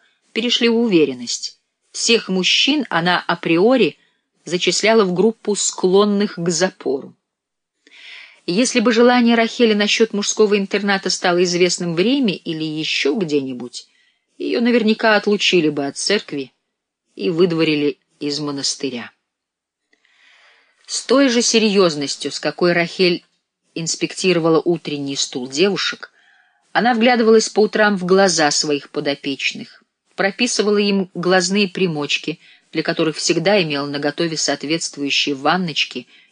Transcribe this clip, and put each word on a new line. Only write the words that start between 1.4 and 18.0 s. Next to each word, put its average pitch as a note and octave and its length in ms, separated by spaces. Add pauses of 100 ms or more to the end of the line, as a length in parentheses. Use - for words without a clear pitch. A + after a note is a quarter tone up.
Всех - 380
мужчин G3 600
она F3 380
априори F3+ 720 (460)
зачисляла G3 600
в F3+ 100
группу G#3 400
склонных G3+ 800
к F3 120
запору. D#3+ 640 (1300)
Если A#3+ 340
бы A#3 120
желание A#3+ 440
Рахели A3+ 380
насчёт G#3 380
мужского G#3 460
интерната G3 520
стало F3+ 340
известным F3 500
в E3 60
Риме A#3+ 340
или D#3+ 300
ещё D#3 500
где-нибудь, C3+ 760 (500)
её C#3+ 220
наверняка A3 560
отлучили F#3+ 520
бы C#3+ 180
от C#3+ 100
церкви D3+ 560 (640)
и F#3+ 160
выдворили D#3+ 680 (200)